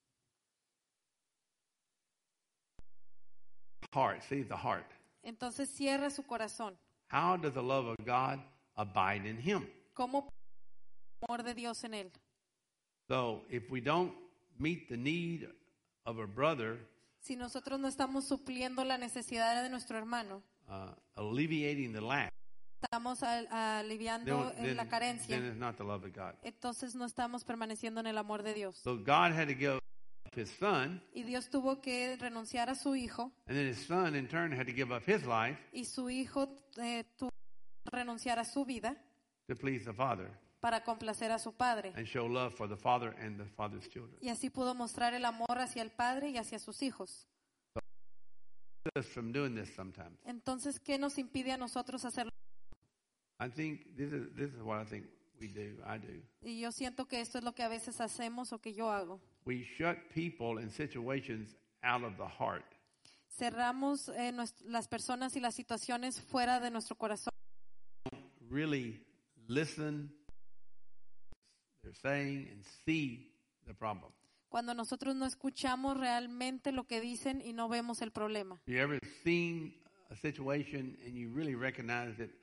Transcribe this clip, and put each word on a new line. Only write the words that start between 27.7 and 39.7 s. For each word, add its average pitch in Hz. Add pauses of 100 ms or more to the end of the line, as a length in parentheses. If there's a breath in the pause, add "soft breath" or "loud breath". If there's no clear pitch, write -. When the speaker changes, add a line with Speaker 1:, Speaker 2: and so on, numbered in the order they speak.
Speaker 2:
en 220
el 214
amor 208
de 214
Dios. 202
Speaker 1:
So 123
God 151
had 160
to 135
give 135
up 127 (540)
his 110 (100)
son, 175 (140)
Speaker 2:
Y 247
Dios 247
tuvo 269
que 254
renunciar 240
a 269
su 269
hijo, 247 (160)
Speaker 1:
and 127
then 139
his 117
son 170
in 131
turn 165
had 127
to 127
give 123
up 117
his 185
life 120 (160)
Speaker 2:
y 240
su 247
hijo, 269 (300)
eh, 233 (120)
tuvo 254 (560)
que -
renunciar 240
a 226
su 277
vida 240 (520)
Speaker 1:
to 131
please 131